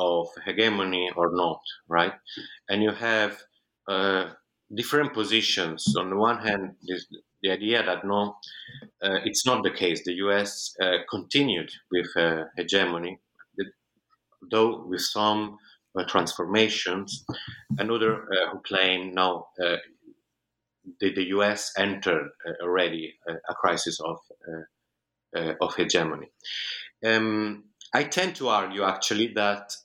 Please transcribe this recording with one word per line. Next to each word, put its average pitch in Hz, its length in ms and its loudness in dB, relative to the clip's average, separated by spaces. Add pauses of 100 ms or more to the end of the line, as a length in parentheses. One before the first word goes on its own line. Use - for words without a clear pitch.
of 87 260 2 (180)
hegemony 95 680 0
or 85 180 2
not, 87 280 0 (260)
right? 85 280 2 (540)
And 101 140 2
you 107 80 4
have 110 480 0 (500)
uh, 95 420 2 (440)
different 139 380 2
positions. 101 840 0
On 90 140 -2
the 95 60 0
one 113 220 4
hand, 101 360 -2 (120)
this, 90 200 -6 (360)
the 95 80 2
idea 104 340 2
that 90 200 -2
no, 101 320 0 (640)
uh, 95 220 2
it's - 220 0
not 123 160 4
the 95 80 4
case. 82 340 0
The 90 100 -2
U 98 180 2
S, 101 480 0
uh, 92 180 4 (100)
continued 104 640 0 (220)
with, 87 240 2
uh, 82 280 2 (120)
hegemony, 87 640 0 (360)
th-, 98 160 -6 (800)
though 110 360 4
with 90 160 -2
some, 107 560 0 (380)
uh, 92 80 -2
transformations. 98 1200 0 (540)
Another, 110 440 0
uh, 92 280 0
who 95 100 -10
claim, 92 540 0
no, 90 340 0 (140)
uh, 87 140 2 (1200)
the, 98 140 2
the 95 140 0
U 98 140 2
S 104 360 0
entered, 95 520 0 (160)
uh, 82 180 -8
already, 85 500 0 (140)
uh, 85 60 -6 (140)
a 87 60 -4
crisis 85 460 0
of, 82 160 -4 (320)
uh, - 920 -12
uh, 80 220 -2
of 87 160 -2
hegemony. 80 540 0 (760)
Um, 107 600 2 (300)
I 139 100 2
tend 180 320 -2
to 131 120 -2
argue, 98 340 0
actually, 104 520 0
that, 101 380 0 (120)